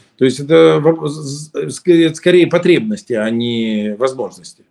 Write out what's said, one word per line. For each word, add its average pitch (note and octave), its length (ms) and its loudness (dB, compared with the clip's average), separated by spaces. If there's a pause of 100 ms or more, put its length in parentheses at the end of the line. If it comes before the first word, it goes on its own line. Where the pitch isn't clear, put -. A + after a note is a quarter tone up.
(180)
То C3+ 80 2
есть C3 140 0
это D#3+ 420 4
воп-, D#3 260 0
с-, D3 460 -12
с-, D3 180 -8
ск-, E3 340 2
это D#3+ 100 -2
скорее F3 320 2
потребности, C#3 680 0
а G#2+ 180 -2
не A2+ 640 -4
возможности. A#2 720 -8